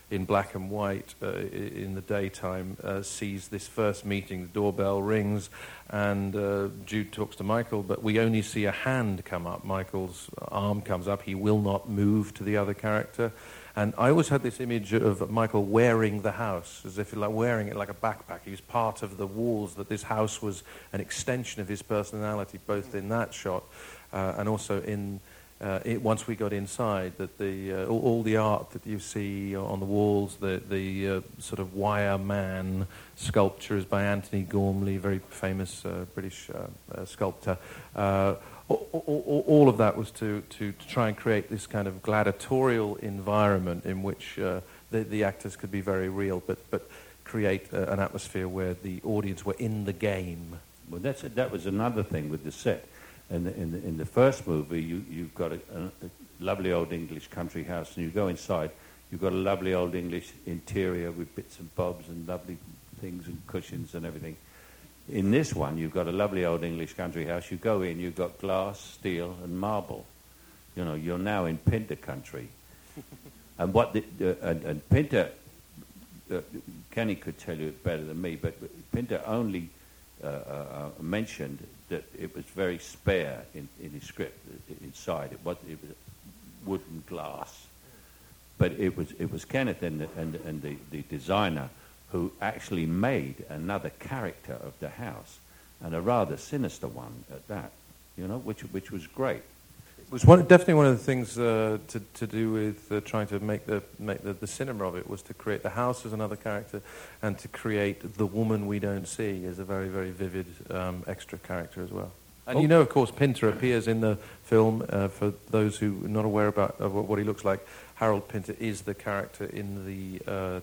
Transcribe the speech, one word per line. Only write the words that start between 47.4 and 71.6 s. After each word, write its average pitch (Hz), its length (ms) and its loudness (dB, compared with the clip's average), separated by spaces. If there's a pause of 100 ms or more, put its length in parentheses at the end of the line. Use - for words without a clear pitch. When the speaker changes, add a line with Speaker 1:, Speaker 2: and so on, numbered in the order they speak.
Speaker 1:
uh, 95 120 0
an 98 160 0
atmosphere 95 480 -2
where 92 240 -2
the 90 320 -6
audience 101 400 0
were 101 140 0
in 110 260 0
the 98 80 0
game. 87 680 -2 (300)
Speaker 2:
Well, 85 100 -8
that's 131 240 -4
a, 135 60 -6
that 123 220 0
was - 160 -4
another 107 360 2
thing 78 260 -4
with 76 140 -6
the 76 80 -8
set. - 340 0 (440)
In 87 160 -2
the, 92 100 -4
in 82 160 -4
the, 85 80 -4
in 90 180 -4
the 78 80 -2
first - 400 4
movie, 80 380 0
you, 85 260 -4
you've 78 240 -8
got 82 200 -4
a, 85 60 -8 (140)
a, 90 60 -8 (260)
a 87 40 -10 (300)
lovely 95 320 0
old 82 200 2
English 82 360 -6
country 85 360 -6
house, 80 320 -8
and 87 100 -4
you 80 60 -4
go 98 160 0
inside, 87 420 -2 (420)
you've 87 100 -8
got 95 100 2
a 90 60 0
lovely 92 360 0
old 90 220 2
English 87 360 -4 (140)
interior 90 640 -2
with 85 260 -8
bits - 220 -12
and 82 180 -14
bobs 87 340 -4
and 85 180 -10
lovely 90 300 -8 (440)
things 90 240 -10
and 85 220 -10
cushions 87 480 -8
and 82 100 -6
everything. 80 300 -8 (720)
In 98 220 4
this 139 240 4
one, 78 220 0
you've 80 160 -4
got 90 140 0
a 87 40 -2
lovely 95 340 2
old 85 180 2
English 82 300 -4
country 87 320 -4
house. 85 240 -4
You 92 80 -6
go 107 240 2
in, 85 180 -2
you've 87 160 -6
got 87 240 -4
glass, 98 400 -2
steel, 90 640 -4
and 87 160 -4
marble. 98 460 -2 (720)
You 90 100 -4
know, 80 80 -2
you're 82 240 -2
now 98 280 0
in 82 120 0
Pinter 107 380 0